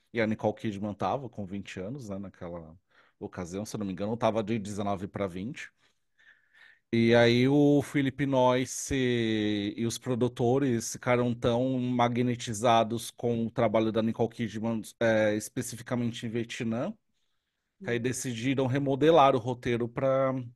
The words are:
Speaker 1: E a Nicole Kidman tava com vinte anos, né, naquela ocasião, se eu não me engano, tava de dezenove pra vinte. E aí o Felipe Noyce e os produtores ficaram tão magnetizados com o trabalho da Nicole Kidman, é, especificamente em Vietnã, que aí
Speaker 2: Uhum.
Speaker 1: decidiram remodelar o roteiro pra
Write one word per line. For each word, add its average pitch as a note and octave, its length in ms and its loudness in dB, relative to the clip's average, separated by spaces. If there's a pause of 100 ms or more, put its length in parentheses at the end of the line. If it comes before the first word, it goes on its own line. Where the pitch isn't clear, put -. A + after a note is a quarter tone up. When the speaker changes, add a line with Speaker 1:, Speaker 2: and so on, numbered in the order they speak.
(120)
Speaker 1:
E A#2 80 -2
a A2 60 2
Nicole G#2+ 280 -2
Kidman G#2 400 -6
tava A2+ 340 -4
com G#2 180 -10
vinte G2 340 -10
anos, A#2 300 -10
né, G2 80 -8
naquela F2 580 -14 (420)
ocasião, F#2+ 480 -8
se - 100 -10
eu - 40 -8
não G2+ 60 -4
me F#2+ 60 -4
engano, G#2 240 -4
tava A2+ 280 0
de A2+ 140 -2
dezenove G2+ 500 -6
pra G2 180 -4
vinte. F#2+ 460 -10 (1200)
E A#2 220 6
aí A#2+ 340 6
o C#3+ 340 6
Felipe C#3+ 420 -2
Noyce B2+ 720 2 (840)
e A2+ 80 -4
os A2+ 140 -4
produtores B2 920 0
ficaram B2 420 0
tão B2 440 0
magnetizados A#2+ 1300 2
com A#2 360 -2
o A2 40 -6
trabalho A2+ 400 2
da A2 100 0
Nicole A2+ 300 0
Kidman, A2 500 -4 (200)
é, G#2+ 340 4
especificamente A#2+ 880 -6
em A#2 40 -6
Vietnã, A#2 640 -4 (880)
que F#3 80 -6
aí A#2+ 60 0
Speaker 2:
Uhum. A#2+ 60 -2
Speaker 1:
decidiram B2+ 640 -2
remodelar C#3 680 4
o - 20 0
roteiro A#2+ 500 -2
pra C3+ 440 0 (240)